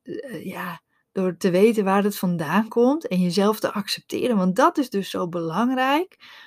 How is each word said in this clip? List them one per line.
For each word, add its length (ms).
eh, 420
ja, 360
door 260
te 120
weten 340
waar 200
het 140
vandaan 500
komt 400
en 140
jezelf 380
te 120
accepteren, 680
want 180
dat 220
is 120
dus 200
zo 180
belangrijk, 920